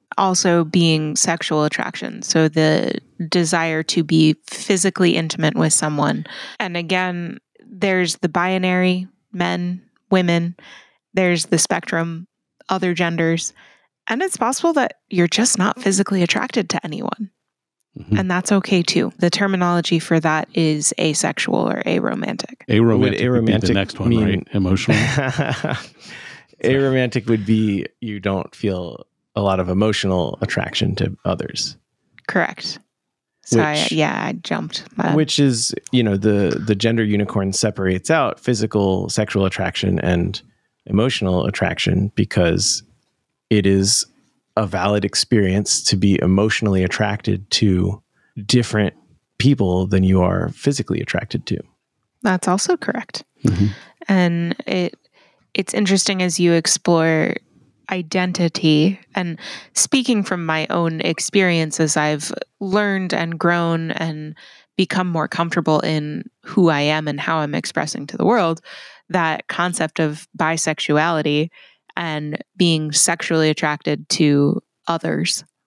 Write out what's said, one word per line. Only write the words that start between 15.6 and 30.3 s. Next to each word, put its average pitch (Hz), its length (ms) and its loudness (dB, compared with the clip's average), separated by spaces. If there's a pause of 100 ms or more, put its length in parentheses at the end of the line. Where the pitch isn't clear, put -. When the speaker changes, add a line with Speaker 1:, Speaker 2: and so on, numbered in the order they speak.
Speaker 1:
physically 196 420 0
attracted - 480 0
to - 140 -4
anyone. 175 460 -8 (680)
Speaker 2:
Mm-hmm. - 180 -2
Speaker 1:
And 190 140 0
that's 180 220 0
okay 190 300 2
too. - 360 0
The 175 120 2
terminology 180 680 0
for 165 220 0
that 156 340 0
is 156 440 0
asexual - 680 0
or - 160 -4
aromantic. - 840 -4
Speaker 2:
Aromantic 117 200 6
Speaker 3:
Would 117 120 4
Speaker 2:
would 127 100 4
be - 80 0
the 110 60 0
Speaker 3:
aromantic 113 500 2
Speaker 2:
next 98 260 -2
one, 120 80 0
Speaker 3:
mean 113 160 4
Speaker 2:
right? 101 280 0
Emotional? 95 440 2
Speaker 3:
<laughs> 135 800 -2 (880)
Aromantic 131 600 2
would 110 180 2
be 107 420 2 (140)
you 104 200 -8
don't 98 340 -2
feel 90 520 -6 (280)
a 107 80 0
lot 95 180 2
of 90 80 -2
emotional 92 720 0